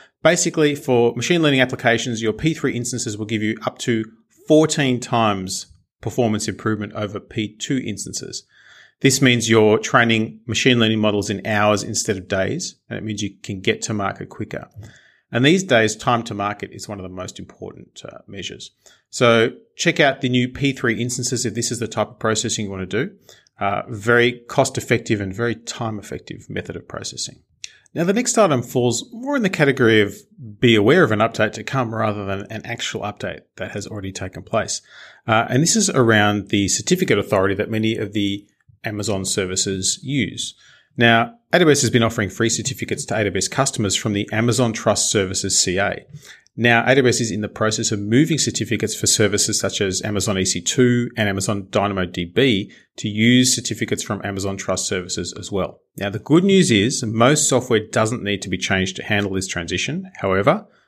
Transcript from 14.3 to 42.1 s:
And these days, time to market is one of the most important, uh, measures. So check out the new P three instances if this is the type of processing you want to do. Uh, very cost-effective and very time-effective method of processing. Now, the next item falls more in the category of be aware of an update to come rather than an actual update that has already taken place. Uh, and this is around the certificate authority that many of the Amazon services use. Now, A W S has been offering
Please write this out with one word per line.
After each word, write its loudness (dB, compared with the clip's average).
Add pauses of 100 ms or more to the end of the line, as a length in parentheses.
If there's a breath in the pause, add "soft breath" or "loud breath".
And 0
these 4
days, 4
time 0
to -10
market -6
is -16
one -10
of -12
the -12
most -12
important, -18
uh, -18
measures. -14 (400 soft breath)
So 4 (220)
check 0
out 2
the -2
new 2
P -2
three -2
instances -4
if -4
this -4
is -6
the -4
type -4
of -20
processing -2
you -8
want -8
to -2
do. -12 (440 soft breath)
Uh, -2
very 2
cost-effective 0
and -6
very -4
time-effective -10
method -10
of -14
processing. -12 (520 loud breath)
Now, -2
the 2
next 0
item 4
falls 0
more -4
in 0
the 0
category 4
of -2 (440)
be 6
aware 6
of 2
an 2
update 0
to -12
come -4
rather -2
than -6
an -10
actual -8
update -8 (160)
that -8
has -10
already -10
taken -12
place. -4 (460 loud breath)
Uh, 4
and 2
this 2
is 2
around 4
the 2
certificate 0
authority 0
that -4
many -2
of -6
the -4 (360)
Amazon -4
services -2
use. -4 (420 soft breath)
Now, 4 (160)
A 4
W 6
S 4
has 2
been 4
offering -2